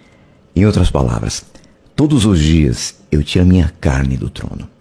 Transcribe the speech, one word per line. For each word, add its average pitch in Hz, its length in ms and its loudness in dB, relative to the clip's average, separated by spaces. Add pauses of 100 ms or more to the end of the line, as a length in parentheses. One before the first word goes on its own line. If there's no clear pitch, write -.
(540)
Em 90 100 2
outras 92 260 2
palavras, 58 540 -4 (500)
todos 143 300 0
os 98 160 2
dias 76 560 0 (160)
eu 73 100 0
tiro 92 220 0
a 90 40 4
minha 90 320 2
carne 67 360 -2
do 57 140 -8
trono. - 380 -14 (120)